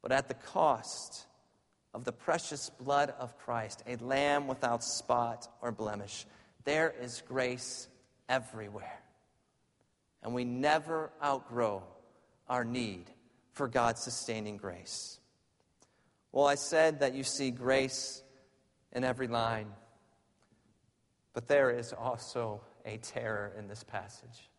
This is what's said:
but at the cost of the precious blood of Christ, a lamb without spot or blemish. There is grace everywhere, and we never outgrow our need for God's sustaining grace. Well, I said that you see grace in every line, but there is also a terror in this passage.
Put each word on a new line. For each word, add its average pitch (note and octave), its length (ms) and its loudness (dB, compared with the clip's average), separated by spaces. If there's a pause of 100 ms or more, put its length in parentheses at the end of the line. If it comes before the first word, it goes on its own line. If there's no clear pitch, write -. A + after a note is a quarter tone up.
but B2 80 0
at C3+ 160 4
the C3+ 80 -4
cost - 880 0 (680)
of A#2 100 -8
the B2 80 -2
precious - 580 -2
blood C#3+ 480 2
of B2 220 -8
Christ, A2+ 480 -4
a B2 80 -4
lamb C#3 520 4
without A#2+ 360 0
spot A#2+ 640 0 (140)
or A#2+ 100 -2
blemish. G#2 560 -6 (360)
There D#3 280 4
is B2 300 -8
grace B2+ 680 -4 (420)
everywhere, A2 720 -2 (1200)
and A#2 140 -4
we B2 100 -2
never D3+ 680 0 (120)
outgrow A#2+ 600 0 (640)
our B2 160 0
need A2+ 460 -4 (440)
for C#3 140 -2
God's A#2 360 2
sustaining G#2+ 540 -4
grace. - 600 -10 (1120)
Well, C#3+ 140 6
I C#3+ 100 6
said D#3 440 4
that C3+ 160 2
you C3+ 80 -4
see C3 260 -2
grace B2+ 720 0 (680)
in B2 120 -2
every B2+ 240 0
line, A2+ 460 0 (1600)
but A#2+ 140 -6
there C#3 240 6
is A#2+ 220 -2
also A2+ 680 -4 (240)
a A2 120 -8
terror A2 600 -6
in G#2+ 100 -10
this G#2 160 -14
passage. - 760 -14